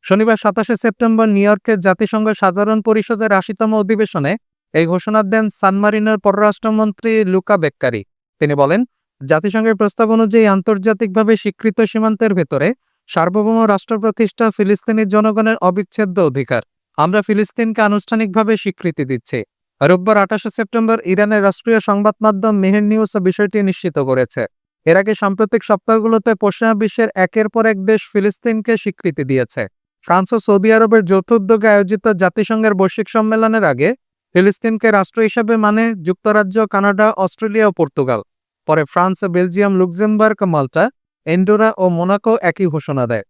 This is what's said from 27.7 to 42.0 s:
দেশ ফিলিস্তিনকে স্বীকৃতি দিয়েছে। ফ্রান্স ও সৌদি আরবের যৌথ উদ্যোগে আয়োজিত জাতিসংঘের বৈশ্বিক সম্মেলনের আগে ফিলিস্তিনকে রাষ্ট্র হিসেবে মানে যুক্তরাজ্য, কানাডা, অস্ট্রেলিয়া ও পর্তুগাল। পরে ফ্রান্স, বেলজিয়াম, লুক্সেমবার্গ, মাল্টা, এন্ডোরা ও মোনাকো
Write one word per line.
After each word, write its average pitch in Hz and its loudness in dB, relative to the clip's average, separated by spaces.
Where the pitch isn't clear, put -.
দেশ 220 2
ফিলিস্তিনকে 214 -2
স্বীকৃতি 175 -6
দিয়েছে। 131 -2
ফ্রান্স 185 2
ও 233 0
সৌদি 208 2
আরবের 220 4
যৌথ 185 0
উদ্যোগে 220 2
আয়োজিত 202 2
জাতিসংঘের 214 0
বৈশ্বিক 190 -2
সম্মেলনের 220 0
আগে 147 2
ফিলিস্তিনকে 208 0
রাষ্ট্র 202 0
হিসেবে 220 0
মানে 214 2
যুক্তরাজ্য, 196 0
কানাডা, 202 2
অস্ট্রেলিয়া 214 -2
ও 190 0
পর্তুগাল। 131 -2
পরে 156 2
ফ্রান্স, 180 -2
বেলজিয়াম, 185 0
লুক্সেমবার্গ, 208 0
মাল্টা, 160 0
এন্ডোরা 202 2
ও 185 0
মোনাকো 180 0